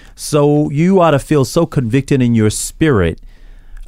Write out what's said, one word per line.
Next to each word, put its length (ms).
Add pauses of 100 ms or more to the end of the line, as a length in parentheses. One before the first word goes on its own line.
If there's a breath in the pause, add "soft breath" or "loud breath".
(160 soft breath)
so, 540
you 320
ought 100
to 80
feel 240
so 220
convicted 560
in 140
your 140
spirit 720 (680 soft breath)